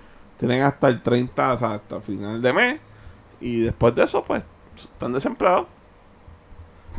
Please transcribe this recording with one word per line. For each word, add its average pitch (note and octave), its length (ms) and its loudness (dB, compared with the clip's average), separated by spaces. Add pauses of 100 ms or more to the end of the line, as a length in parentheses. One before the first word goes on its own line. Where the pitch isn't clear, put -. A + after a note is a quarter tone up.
(380)
Tienen B2 260 0
hasta C#3 260 2
el A#2 140 2
treinta, B2+ 500 0
o A#2 40 -2
sea, A2 180 -4
hasta - 220 -10
el G#2+ 40 -12
final G#2 400 -8
de B2+ 100 4
mes, C4 300 0 (580)
y A#2+ 220 -2
después A2+ 340 2
de - 80 4
eso, - 220 0
pues, - 180 -4 (420)
están - 280 -8
desempleados. A3+ 540 0 (1300)